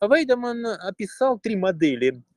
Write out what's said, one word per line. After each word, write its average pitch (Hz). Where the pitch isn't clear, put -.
Вейдеман 240
описал 202
три 226
модели, 143